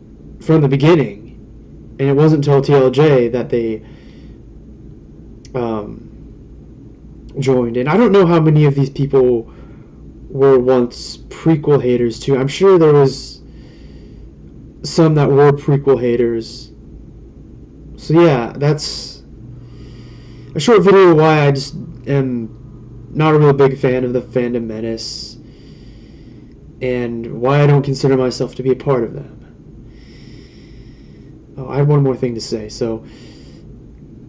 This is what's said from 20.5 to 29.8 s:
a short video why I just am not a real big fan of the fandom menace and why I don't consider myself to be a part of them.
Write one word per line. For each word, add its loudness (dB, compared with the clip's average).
a -8
short 4
video 6
why 4
I 4
just -4
am -4
not 0
a 4
real 4
big 2
fan -2
of -4
the -2
fandom -4
menace -10
and -6
why 2
I 4
don't 4
consider 0
myself -4
to -10
be 0
a 0
part -2
of -8
them. -16